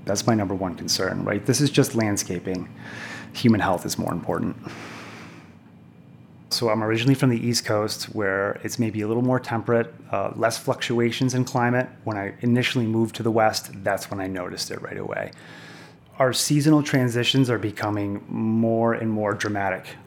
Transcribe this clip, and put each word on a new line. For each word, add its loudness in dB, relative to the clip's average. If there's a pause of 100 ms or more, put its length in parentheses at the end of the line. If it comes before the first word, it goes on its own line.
That's 0
my 6
number 0
one -2
concern, -2
right? -2
This 2
is 4
just 2
landscaping. -2 (640)
Human 4
health 0
is -4
more -2
important. -4 (1900)
So 0
I'm 2
originally 4
from 2
the 0
East 0
Coast, -2 (100)
where 0
it's -6
maybe -2
a -2
little 0
more 2
temperate, 0 (180)
uh, -2
less 0
fluctuations 0
in 2
climate. 0 (140)
When -4
I -6
initially 2
moved 0
to -8
the 2
West, 2 (120)
that's -2
when -6
I -6
noticed -6
it -8
right -10
away. -6 (880)
Our 4
seasonal 4
transitions 4
are 2
becoming -2
more 2
and -2
more 0
dramatic -2 (220)